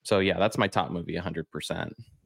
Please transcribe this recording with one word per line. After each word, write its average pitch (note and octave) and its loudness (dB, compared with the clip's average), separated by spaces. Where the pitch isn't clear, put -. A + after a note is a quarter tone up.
so G2+ 4
yeah, F#2+ 4
that's G#2 2
my G#2 4
top - 0
movie, E2+ -4
a F2 -2
hundred E2 -6
percent. - -6